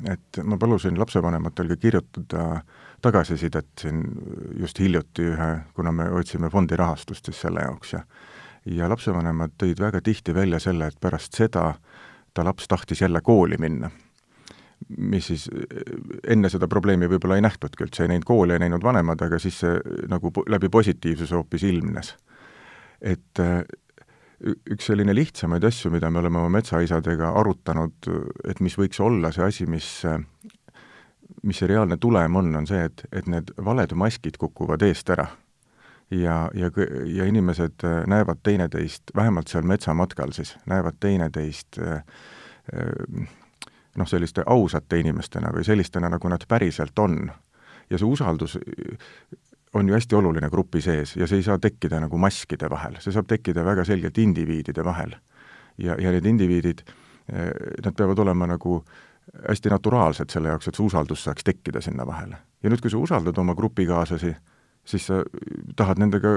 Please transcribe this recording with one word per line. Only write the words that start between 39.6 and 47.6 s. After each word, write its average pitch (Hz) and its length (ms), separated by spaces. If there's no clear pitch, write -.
metsamatkal 87 720
siis, - 160
näevad 85 320
teineteist, 80 800
eh, 82 220
eh, 50 500
noh, 92 140
selliste 87 400
ausate 85 500
inimestena 80 540
või 85 100
sellistena, 104 480
nagu 90 160
nad 87 200
päriselt 87 500
on. 80 320